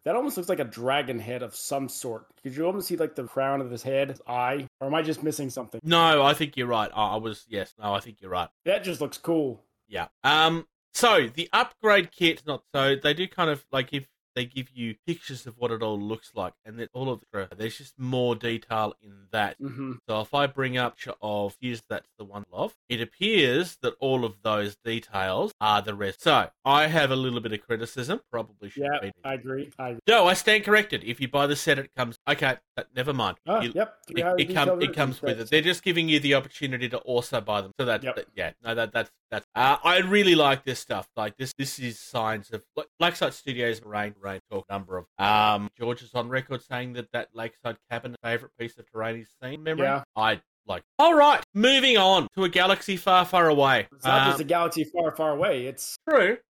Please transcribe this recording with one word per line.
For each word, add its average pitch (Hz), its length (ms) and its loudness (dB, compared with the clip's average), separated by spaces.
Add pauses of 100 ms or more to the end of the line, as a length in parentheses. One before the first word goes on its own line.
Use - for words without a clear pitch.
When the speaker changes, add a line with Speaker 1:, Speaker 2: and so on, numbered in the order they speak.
Speaker 1:
That 160 120 0
almost 269 200 -4
looks 175 120 -8
like 170 120 0
a 143 40 0
dragon 123 540 -2
head 120 240 -8
of 113 120 -12
some 135 340 -6
sort. 117 380 -10 (160)
Could 131 140 -10
you 156 80 -4
almost 185 220 -2
see, 175 100 -6
like, 156 200 -2
the 131 80 -6
crown 135 360 -2
of 127 100 -6
his 117 120 -10
head, 135 260 0
his 131 180 -14
eye? 127 400 -2 (140)
Or 135 60 -6
am 139 80 -2
I 160 80 2
just 156 200 -4
missing 147 280 -4
something? 117 340 -12
Speaker 2:
No, 160 380 6
I 139 120 6
think 147 220 -6
you're 123 120 -2
right. 110 260 0
I, 104 200 0
I - 20 -2
was, 110 320 -8
yes. 98 340 -6
No, 104 100 -2
I 101 80 0
think 104 220 -20
you're 92 80 -12
right. 90 180 -4 (160)
Speaker 1:
That 175 200 0
just 170 180 -6
looks - 160 -8
cool. 151 460 -2 (240)
Speaker 2:
Yeah. 90 180 -8 (180)
Um. 156 420 2 (280)
So 190 340 4
the 143 240 -8
upgrade 208 600 2
kit, 165 340 0
not 139 160 -8 (100)
so 139 240 2
they 147 160 0
do 175 160 -4
kind 165 220 -2
of, 143 220 -4
like, 135 200 -2
if 139 140 -6 (280)
they 127 100 -4
give 123 260 -12
you 117 240 -8 (100)
pictures 151 440 -8
of 117 100 -20
what 120 140 -2
it 113 100 -6
all 107 180 -2
looks 107 340 -8
like, 92 180 -6 (120)
and 110 140 -18
then 117 140 -10
all 131 180 -6
of 113 100 -6 (120)
the, 98 240 -6
there's 110 220 -8
just 135 200 -20
more 127 380 -2
detail 113 680 -4
in 104 100 -20 (200)
that. 104 280 -2
Speaker 1:
Mm-hmm. 131 340 -10 (140)
Speaker 2:
So 107 120 -2
if 107 120 -8
I 143 140 2
bring 131 320 -4
up 123 180 -4
sh-, - 120 -16 (120)
of, 104 400 -4
here's, 120 280 -8
that's - 200 -8 (100)
the 107 60 -14
one 101 280 -14
love. 135 240 -6 (120)
It 117 120 -4
appears 170 840 0
that 120 160 -4
all 131 260 0
of 104 180 -6
those 104 420 -2
details 110 760 -4
are 104 220 2
the 104 120 -8
rest. 98 280 -8
So 127 280 2 (140)
I 143 220 4
have 156 240 2
a 131 60 0
little 127 240 -2
bit 110 120 -6
of 104 100 -6
criticism. 120 580 -6 (100)
Probably 104 400 -10
should 139 140 -8
Speaker 1:
Yeah, 143 160 -2
Speaker 2:
be. 98 120 -8 (120)
Speaker 1:
I 135 100 -6
agree. 131 420 -10
I 131 140 -10
agree. 117 160 -12
Speaker 2:
No, 208 220 8
I 185 60 6
stand 214 280 4
corrected. 208 420 2
If 120 160 -6
you 135 60 -4
buy 143 220 0
the 143 80 0
set, 139 240 2
it 135 160 -10
comes. 120 200 -4 (120)
Okay, 143 300 0 (180)
but - 180 -10
never 127 180 -4
mind. 110 340 -2
Speaker 1:
Ah, 208 160 0
Speaker 2:
You, 117 120 -4
Speaker 1:
yep. 214 200 -2 (140)
Speaker 2:
it, - 100 -6
Speaker 1:
Yeah, 170 160 0
Speaker 2:
it 156 140 2
Speaker 1:
detail 185 60 -6
Speaker 2:
come-, 156 140 2
it 180 80 2
Speaker 1:
written 160 180 -2
Speaker 2:
comes 131 280 -2
with 120 100 -2
it. 110 60 -6
Speaker 1:
sets. 113 120 -8
Speaker 2:
They're 156 120 4
just 175 200 -2
giving 170 260 0
you 151 120 4
the 139 140 2
opportunity 131 560 -4
to 123 80 -6
also 120 420 -2
buy 104 220 -2
them. 95 180 -12
So 127 60 -2
that, 120 180 -2
Speaker 1:
Yep. 131 120 -6
Speaker 2:
that, - 100 -10 (100)
yeah, 85 160 -6 (100)
no, 117 140 -6
that, 113 160 -2
that's, 113 180 -4 (220)
that's. 104 140 -8 (100)
Uh, 135 260 4
I 175 160 4
really 185 380 4
like 139 280 4
this 131 140 -6
stuff. 98 380 -8
Like 107 200 -6
this, 131 220 -10
this 135 220 -6
is 120 180 -8
signs 110 540 -4
of, 104 100 -8 (140)
like, 151 100 -8 (140)
Black 170 160 2
Site 143 180 -2
Studios, 117 500 -4
Rain, 104 360 -6
Rain 98 200 -10 (100)
talk 98 200 -6
number 95 280 -8
of. 87 80 -12 (120)
Um, 104 600 4
George 120 240 -6
is 120 120 -20
on 120 140 -2
record 131 340 -4
saying 123 320 -8
that 120 180 -10
that 117 220 -4
lakeside 113 420 -10 (140)
cabin, 120 320 -8
favorite 120 360 -4
piece 117 200 -10
of 113 120 -20
terrain 113 260 -6
he's 113 260 -18
seen. 143 200 -10
Memory. 160 240 0
Speaker 1:
Yeah. 135 160 0 (140)
Speaker 2:
I 110 240 2 (260)
like. 92 160 -6 (160)
All 330 160 8
right, 294 280 8 (120)
moving 254 420 6
on 190 380 6
to 190 100 0
a 185 40 2
galaxy 185 480 2
far, 180 280 4
far 175 240 6
away. 135 440 4
Speaker 1:
It's - 120 -20
not 135 220 6
just 139 100 4
Speaker 2:
Um, 147 60 -4
Speaker 1:
a - 20 -2
galaxy 165 400 2
far, 165 320 -2
far 156 140 0
away. 143 360 0
It's - 300 -10 (120)
Speaker 2:
True. 240 300 4 (160)